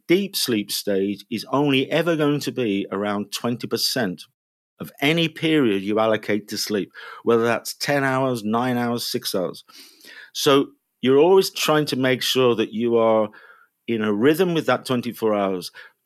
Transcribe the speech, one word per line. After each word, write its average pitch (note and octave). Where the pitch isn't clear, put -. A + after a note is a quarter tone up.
deep F#3+
sleep G#2
stage G2
is G#2+
only C#3
ever E3
going D3
to C3
be G#2+
around G2+
twenty A#2+
percent A2+
of D#2+
any E3
period D3
you G#2
allocate G#2+
to G#2
sleep, G2
whether A#2
that's A#2
ten C#3+
hours, C3
nine A#2+
hours, A#2+
six -
hours. -
So C#3
you're C3
always F#3
trying D3+
to C#3+
make B2+
sure B2+
that G#2
you A#2
are A2
in A2+
a G#2+
rhythm D3+
with D3
that B2
twenty-four A2+
hours, F#2+